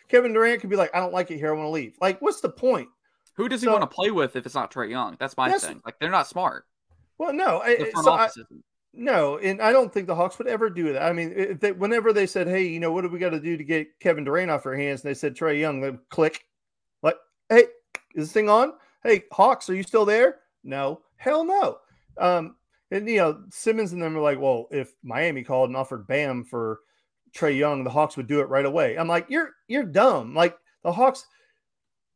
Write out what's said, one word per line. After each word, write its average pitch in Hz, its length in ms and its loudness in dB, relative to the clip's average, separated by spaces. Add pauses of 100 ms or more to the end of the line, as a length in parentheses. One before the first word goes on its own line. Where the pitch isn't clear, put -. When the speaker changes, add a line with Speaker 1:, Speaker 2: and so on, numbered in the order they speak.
Speaker 1:
Kevin 247 240 4
Durant 226 280 2
could 190 100 -10
be 202 60 0
like, 185 180 0
"I 180 60 2
don't 180 120 -2
like 180 180 -2
it 156 80 -10
here. 151 140 -2
I 156 40 0
wanna 151 140 -6
leave." 139 300 -6
Like, 190 200 0
what's 403 200 -2
the - 80 -2
point? 233 400 0 (460)
Speaker 2:
Who 226 140 -4
does 240 120 -4
he 247 60 -2
Speaker 1:
So 220 60 6
Speaker 2:
wanna 202 140 4
play 196 240 -2
with 160 240 -2
if 127 100 -8
it's 131 100 -12
not 123 180 -4
Trae 113 180 -6
Young? 113 300 -6
That's 131 160 -6
my 131 120 2
Speaker 1:
That's 381 160 0
Speaker 2:
thing. - 200 -10
Like, - 160 -14
they're 160 100 -4
not 226 160 2
smart. - 380 -4 (520)
Speaker 1:
Well, 311 160 -4
no. 285 280 0
I, 233 160 2
Speaker 2:
The 226 120 -4
Speaker 1:
I, - 20 -6
Speaker 2:
front - 140 -2
Speaker 1:
so - 80 8
I 226 120 4
Speaker 2:
office 220 140 -2
isn't. - 260 -20 (300)
Speaker 1:
No, 180 440 0
and 196 220 -2
I 220 100 4
don't 254 220 4
think 190 140 -4
the 175 80 -2
Hawks 175 240 -2
would 262 100 -6
ever 226 200 0
do 170 260 -2
that. 139 80 -2
I 165 100 2
mean, 170 240 -4
if 190 240 -4
they, 202 120 0
whenever 214 400 0
they 202 140 2
said, 185 220 -4
"Hey, 185 180 0
you 165 140 -6
know, 170 100 -2
what 180 120 -2
do 180 60 -4
we 175 100 -8
gotta 170 200 -2
do 165 180 -4
to 151 60 -10
get 151 380 -4
Kevin 156 240 0
Durant 165 260 0
off 147 160 -2
our 131 80 -6
hands?" 139 280 -4
And 143 80 -8
they 139 40 -6
said, 139 220 -6
"Trae 151 240 0
Young," 147 200 -2
then 135 280 -6
click. - 360 0 (580)
Like, 156 140 2 (320)
"Hey, 233 180 8 (480)
is 156 100 -4
this 156 80 -10
thing 214 160 2
on? 247 240 4 (320)
Hey, 208 260 2
Hawks, 233 400 2
are 185 40 -2
you 190 100 -4
still 214 200 2
there?" 226 340 4 (260)
No. 139 380 -6 (140)
Hell 302 280 0
no. 381 340 0 (400)
Um, 175 380 0 (340)
and, 208 160 -4
you 226 120 0
know, 156 320 0
Simmons 220 420 -2
and 175 100 -6
them 160 140 -4
are 151 60 -2
like, 139 180 0
"Well, 127 320 0
if 135 200 -6 (120)
Miami 131 400 -4
called 131 240 2
and 127 80 -8
offered 127 320 -6
Bam 131 340 -2
for 113 380 -6 (560)
Trae 147 200 0
Young, 143 280 0
the 123 60 -4
Hawks 151 260 0
would 127 100 -8
do 147 140 0
it 135 80 -2
right 139 180 0
away." 139 300 0
I'm 165 100 -2
like, 175 220 0
"You're, 311 220 -2 (180)
you're 262 160 -2
dumb." 156 500 2
Like, 175 220 2 (260)
the 170 80 -2
Hawks, 254 360 2 (880)